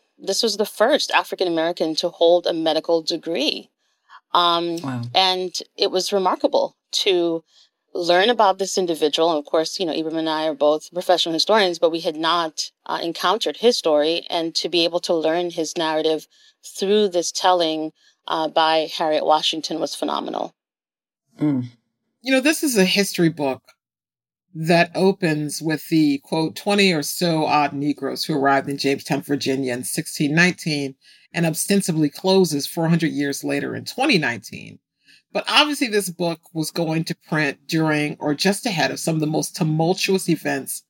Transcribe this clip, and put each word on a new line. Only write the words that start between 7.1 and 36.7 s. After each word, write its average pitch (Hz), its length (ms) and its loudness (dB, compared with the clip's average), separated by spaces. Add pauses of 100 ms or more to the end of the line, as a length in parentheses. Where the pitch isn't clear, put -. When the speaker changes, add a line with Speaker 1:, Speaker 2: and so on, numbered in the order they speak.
Speaker 1:
learn 180 360 4
about 202 280 4
this 196 200 -4
individual. 165 520 2
And 151 100 0
of 143 60 -8
course, 160 340 -2
you 180 60 -2
know, 151 60 -2
Ibram 160 260 -4
and 160 100 -2
I 156 180 -2
are 156 80 -2
both 151 380 0
professional 175 400 0
historians, 180 480 2
but 165 100 4
we 165 100 -4
had 165 160 -4
not, 165 540 -2 (160)
uh, 165 160 -4
encountered 170 540 -2
his 233 200 4
story. 156 540 2
And 165 260 -2
to - 120 -4
be 170 160 2
able 170 160 0
to 180 140 0
learn 165 360 0
his 165 260 -6
narrative 160 520 0 (360)
through 208 440 0
this 175 240 -2
telling, 160 580 0 (380)
uh, 160 180 -2
by 160 420 2 (100)
Harriet 156 280 0
Washington 156 540 0
was 160 160 -6
phenomenal. - 580 -6 (880)
Speaker 2:
Mm. 131 300 0 (560)
Speaker 3:
You 269 60 0
know, 262 80 4
this 311 220 2
is 254 160 0
a 185 80 6
history 185 420 2
book 147 320 -4 (920)
that 165 400 2
opens 156 640 0
with 156 280 -4
the, 151 360 2
quote, 160 320 -2
twenty 202 340 2
or 151 120 0
so 160 420 -2
odd 143 300 2
Negroes 139 500 -4
who 143 100 -2
arrived 139 320 2
in 139 120 -4
Jamestown, 139 420 -2
Virginia 135 540 -2
in 123 100 -6
sixteen 151 500 -4
nineteen, 156 600 0 (400)
and 170 100 0
ostensibly 160 640 0
closes 180 580 2
four 165 220 -2
hundred 160 240 2
years 143 320 -4
later 139 320 -4
in 113 80 -10
twenty 254 320 0
nineteen. 117 640 -6 (560)
But - 140 -4
obviously 277 400 2
this 202 200 0
book 170 320 -4 (140)
was 156 160 -4